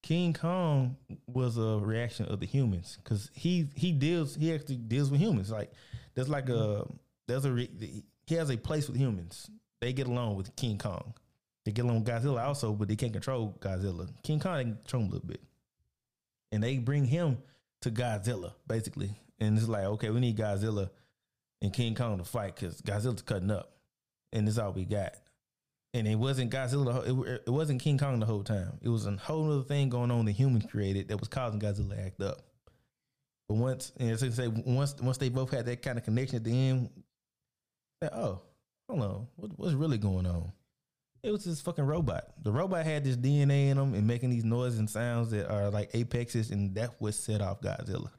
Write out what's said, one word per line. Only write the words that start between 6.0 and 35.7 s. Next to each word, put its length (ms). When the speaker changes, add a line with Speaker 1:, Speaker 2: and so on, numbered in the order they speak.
Speaker 1:
there's 140
like 220
a, 20
Speaker 2:
Mm-hmm. 420
Speaker 1:
there's 200
a 60
re-, 500
he 80
has 160
a 80
place 300
with 100
humans. 520
They 140
get 120
along 300
with 180
King 220
Kong. 380
They 80
get 140
along 180
with 40
Godzilla 380
also, 280
but 140
they 80
can't 180
control 440
Godzilla. 480
King 160
Kong 220
can 160
control 280
him 40
a 60
little 140
bit. 120
And 100
they 140
bring 300
him 320
to 100
Godzilla, 640
basically. 500
And 160
it's 100
like, 180
"Okay, 260
we 100
need 160
Godzilla 540
and 100
King 220
Kong 240
to 60
fight 300
'cause 280
Godzilla's 400
cutting 280
up. 280
And 120
this 120
all 160
we 100
got." 300
And 120
it 100
wasn't 360
Godzilla 320
the 80
whole, 320
it, 220
it 40
wasn't 300
King 160
Kong 240
the 60
whole 180
time. 380
It 80
was 160
a 100
whole 340
other 120
thing 260
going 220
on 160
that 60
humans 380
created 380
that 100
was 100
causing 300
Godzilla 380
to 80
act 160
up. 220
But 60
once, 420
and 140
as 120
I 60
say, 200
once, 520
once 160
they 140
both 220
had 140
that 140